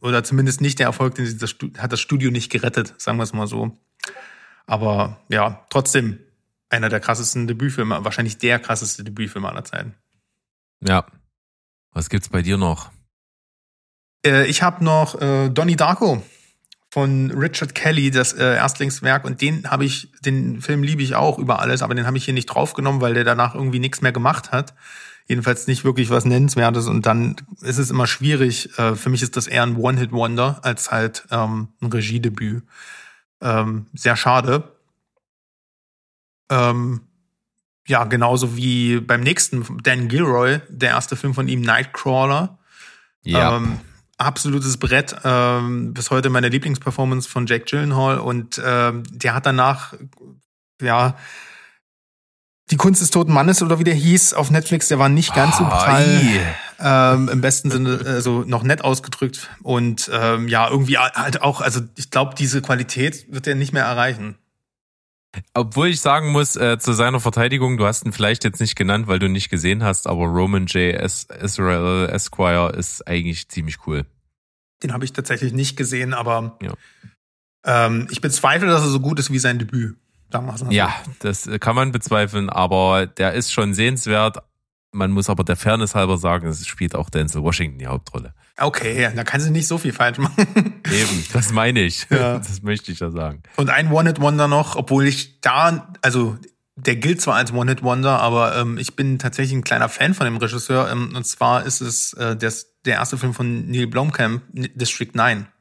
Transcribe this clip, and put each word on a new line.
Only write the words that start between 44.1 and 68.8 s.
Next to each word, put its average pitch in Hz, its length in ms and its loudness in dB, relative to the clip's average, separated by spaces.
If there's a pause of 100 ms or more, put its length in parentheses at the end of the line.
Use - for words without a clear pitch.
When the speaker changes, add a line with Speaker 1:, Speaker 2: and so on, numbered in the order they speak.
Speaker 1:
absolutes 139 580 -2
Brett. 139 480 0
Ähm, 123 680 0
bis 123 200 -6
heute 131 180 2
meine 123 200 2
Lieblingsperformance 131 760 -2
von 120 180 -4
Jake 117 180 0
Gyllenhaal. 135 540 0
Und, 120 460 -6
ähm, 120 460 0
der 117 240 -2
hat 131 100 -2
danach, 131 480 2 (880)
ja, 123 360 2 (1600)
Die 151 40 0
Kunst 190 240 6
des 170 100 2
toten 165 220 2
Mannes 170 300 4
oder 165 160 2
wie 165 60 2
der 165 100 4
hieß 170 400 4
auf 147 160 0
Netflix, 160 380 2
der 147 100 2
war 139 100 6
nicht 147 260 4
ganz 143 220 4
so 180 80 4
Speaker 2:
Ah, 92 200 2
Speaker 1:
prall, 143 360 6
Speaker 2:
i. 110 200 4 (400)
Speaker 1:
ähm, 131 480 4
im 131 120 0
besten 135 300 0
Sinne, 127 340 0
also 123 400 0
noch 120 200 -4
nett 139 180 2
ausgedrückt. 131 680 -4 (120)
Und, 120 500 -2
ähm, 113 360 0
ja, 113 200 4
irgendwie 135 300 2
halt 131 440 0
auch, 139 180 0
also 123 220 -2 (120)
ich - 160 -12
glaub, 135 240 0
diese 135 280 -2
Qualität 131 720 -4
wird 135 140 -8
er 143 80 -2
nicht 135 180 -2
mehr 139 120 0
erreichen. 117 500 -2 (1200)
Speaker 2:
Obwohl 120 340 0
ich 170 120 0
sagen 147 320 2
muss, 143 240 2
äh, 117 240 2
zu 123 120 0
seiner 120 280 2
Verteidigung, 127 560 0
du 107 100 2
hast 107 180 0
ihn 104 80 -2
vielleicht 107 300 0
jetzt 104 160 -2
nicht 110 160 -2
genannt, 104 320 0